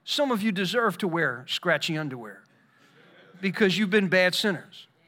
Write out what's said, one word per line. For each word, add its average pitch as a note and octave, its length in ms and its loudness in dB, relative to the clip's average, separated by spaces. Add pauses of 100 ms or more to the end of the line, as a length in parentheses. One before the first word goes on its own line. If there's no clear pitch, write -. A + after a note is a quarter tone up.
some C#4+ 260 -2
of G#3+ 120 0
you A3 80 2
deserve G3 480 0
to G#3 80 -2
wear D3+ 400 -2
scratchy D#3 520 -2
underwear B2+ 440 -10 (1000)
because F#3+ 340 2
you've G3 140 0
been G3+ 180 4
bad F3+ 260 4
sinners. - 520 -4 (220)